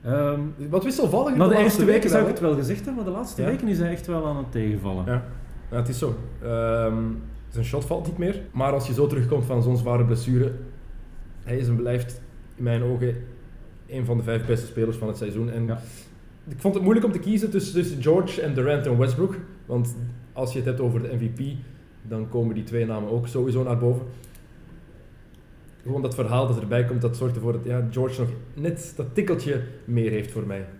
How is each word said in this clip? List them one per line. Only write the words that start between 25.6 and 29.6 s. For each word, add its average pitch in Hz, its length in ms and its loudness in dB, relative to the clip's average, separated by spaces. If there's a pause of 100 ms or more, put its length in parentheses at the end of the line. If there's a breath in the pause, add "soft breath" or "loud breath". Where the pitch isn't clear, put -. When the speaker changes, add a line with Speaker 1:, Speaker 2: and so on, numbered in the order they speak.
Speaker 2:
Gewoon 135 200 -2
dat 131 120 -2
verhaal 123 320 2
dat 117 140 2
erbij 117 240 2
komt, 123 160 0
dat 120 160 0
zorgt 123 180 0
ervoor 117 180 0
dat, 117 120 -2
ja, 120 260 0
George 127 300 -2
nog 120 100 0 (240)
net 165 420 -4
dat 127 180 -6
tikkeltje 147 460 0 (240)